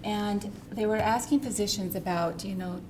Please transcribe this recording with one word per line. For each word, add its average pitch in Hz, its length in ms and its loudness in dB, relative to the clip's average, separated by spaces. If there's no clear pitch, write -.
and 208 480 0
they 214 140 0
were 214 120 4
asking 240 440 4
physicians 196 540 0
about, 170 480 0
you 196 120 -4
know 185 340 -4